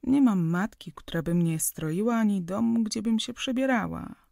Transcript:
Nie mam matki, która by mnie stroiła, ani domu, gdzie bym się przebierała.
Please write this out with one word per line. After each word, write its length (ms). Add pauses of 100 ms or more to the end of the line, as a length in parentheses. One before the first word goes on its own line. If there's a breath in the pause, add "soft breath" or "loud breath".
Nie 180
mam 240
matki, 500
która 260
by 120
mnie 260
stroiła, 560
ani 260
domu, 420
gdzie 180
bym 180
się 140
przebierała. 800 (160)